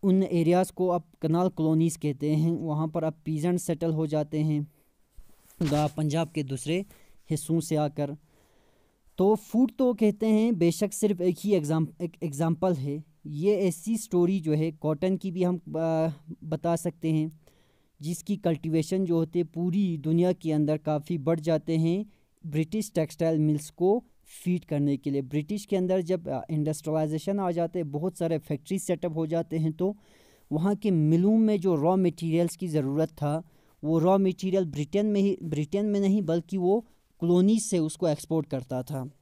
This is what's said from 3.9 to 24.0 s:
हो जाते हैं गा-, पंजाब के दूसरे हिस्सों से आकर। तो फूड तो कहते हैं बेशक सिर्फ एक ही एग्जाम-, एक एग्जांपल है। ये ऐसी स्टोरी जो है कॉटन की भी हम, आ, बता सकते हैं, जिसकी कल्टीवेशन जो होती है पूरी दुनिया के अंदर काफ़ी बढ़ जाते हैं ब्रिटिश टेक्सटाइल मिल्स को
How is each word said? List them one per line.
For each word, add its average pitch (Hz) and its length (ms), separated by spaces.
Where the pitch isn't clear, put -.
हो 156 140
जाते 151 320
हैं 151 280
गा-, 147 360
पंजाब 156 340
के 151 120
दूसरे 147 420
हिस्सों 160 300
से - 160
आकर। 147 420
तो 202 180
फूड 233 440
तो 247 140
कहते 208 340
हैं 220 300
बेशक 170 360
सिर्फ 196 280
एक 175 180
ही 202 140
एग्जाम-, 160 480
एक 170 220
एग्जांपल 165 500
है। 143 300
ये 165 300
ऐसी 196 400
स्टोरी 180 420
जो 156 140
है 156 180
कॉटन 156 460
की 190 140
भी 180 120
हम, 180 120
आ, 160 340
बता 160 320
सकते 165 360
हैं, 156 280
जिसकी 175 360
कल्टीवेशन 165 680
जो 170 100
होती 165 240
है 170 60
पूरी 175 520
दुनिया 170 360
के 160 180
अंदर 151 260
काफ़ी 151 400
बढ़ 156 220
जाते 160 380
हैं 170 280
ब्रिटिश 160 500
टेक्सटाइल 160 440
मिल्स 151 300
को 202 340